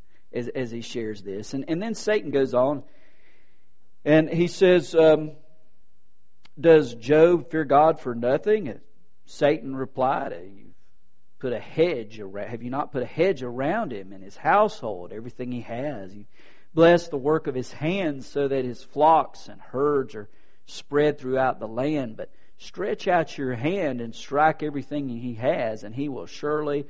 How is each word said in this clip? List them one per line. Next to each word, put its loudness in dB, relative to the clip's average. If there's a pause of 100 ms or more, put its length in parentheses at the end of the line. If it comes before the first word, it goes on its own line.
(320)
as, -4
as -4
he -6
shares -6
this. -8
And, -4
and -2
then -4
Satan 0
goes 2
on 2 (1200)
and 6
he 2
says, 4
um, 6 (1300)
"Does 8
Job 6
fear 0
God 6
for -4
nothing?" 2
And -8 (460)
Satan 0
replied, -2
"You -12 (680)
put -4
a -2
hedge 0
around, -8
have -8
you -6
not -4
put 0
a -4
hedge 2
around -2
him -10
and -14
his -14
household, 2
everything -8
he -4
has? -8
You -12 (460)
bless 8
the -4
work 0
of -2
his -4
hands -2
so 0
that 0
his -6
flocks 4
and -14
herds 0
are -10 (380)
spread 0
throughout 0
the -6
land. -2
But -8 (280)
stretch -6
out 2
your -2
hand 0
and -6
strike 2
everything -4
he -6
has, 0
and -10
he -4
will -6
surely -2